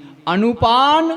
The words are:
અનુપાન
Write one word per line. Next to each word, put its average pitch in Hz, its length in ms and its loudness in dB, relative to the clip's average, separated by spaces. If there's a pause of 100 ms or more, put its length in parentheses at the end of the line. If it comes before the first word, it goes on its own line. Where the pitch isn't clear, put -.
(260)
અનુપાન 240 920 0